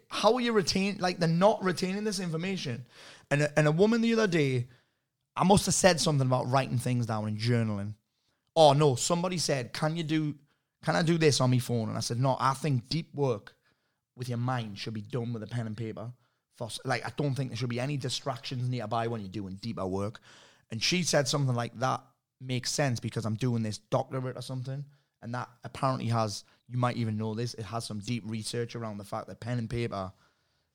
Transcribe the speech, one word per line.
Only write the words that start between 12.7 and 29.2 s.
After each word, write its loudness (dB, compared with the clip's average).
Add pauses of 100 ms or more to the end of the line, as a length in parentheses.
deep -6
work -2 (640)
with -8
your -4
mind -4
should -8
be -8
done -6
with -8
a -10
pen -6
and -8
paper." -8 (460)
For -8
s-, -12
like, -2
I -8
don't -2
think -4
there -8
should -2
be -4
any -2
distractions -6
nearby -2
when -4
you're -8
doing -8
deeper -6
work. -4 (500)
And -6
she 2
said 2
something 2
like, -4
"That 0 (380)
makes -4
sense 2
because -4
I'm 0
doing 0
this -4
doctorate -6
or -8
something." -8 (360)
And -8
that -8 (140)
apparently -2
has, 0 (260)
you -6
might 0
even -2
know -4
this, -6
it -10
has -6
some -10
deep -6
research -6
around -8
the -14
fact -8